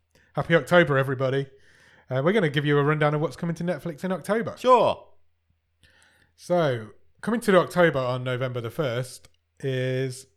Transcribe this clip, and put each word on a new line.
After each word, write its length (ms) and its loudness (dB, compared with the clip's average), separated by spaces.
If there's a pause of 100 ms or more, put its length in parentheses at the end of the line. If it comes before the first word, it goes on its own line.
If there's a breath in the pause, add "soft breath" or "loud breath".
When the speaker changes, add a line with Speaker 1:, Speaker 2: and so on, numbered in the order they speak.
(360 soft breath)
Speaker 1:
Happy 200 0
October, 420 4
everybody. 500 -2 (640 soft breath)
Uh, 140 -2
we're 100 2
gonna 160 2
give 160 -2
you 120 4
a 60 2
rundown 320 2
of 60 -2
what's 140 -6
coming 200 -6
to 80 -10
Netflix 400 -6
in 80 -4
October. 460 -4
Speaker 2:
Sure. 460 4 (1300 soft breath)
Speaker 1:
So, 540 -2 (320)
coming 200 -2
to 160 4
October 420 4
on 240 -2
November 380 -4
the 80 -8
first 580 -6 (320)
is, 760 -4